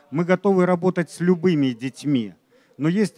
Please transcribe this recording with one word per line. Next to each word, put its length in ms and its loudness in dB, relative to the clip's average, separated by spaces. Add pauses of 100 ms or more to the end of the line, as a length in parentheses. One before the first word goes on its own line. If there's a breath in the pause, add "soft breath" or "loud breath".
(120)
Мы 120 -2
готовы 440 2
работать 420 -2
с 120 -10
любыми 480 2
детьми, 680 -4 (420 soft breath)
но 100 -2
есть 300 0